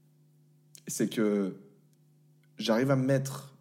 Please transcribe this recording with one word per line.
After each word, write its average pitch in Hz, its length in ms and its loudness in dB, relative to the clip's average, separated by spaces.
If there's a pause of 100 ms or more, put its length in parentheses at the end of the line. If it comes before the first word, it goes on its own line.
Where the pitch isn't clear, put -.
(880)
c'est 110 260 -2
que 104 440 0 (1000)
j'arrive 117 320 2
à 135 60 4
me 131 80 2
mettre, - 560 -2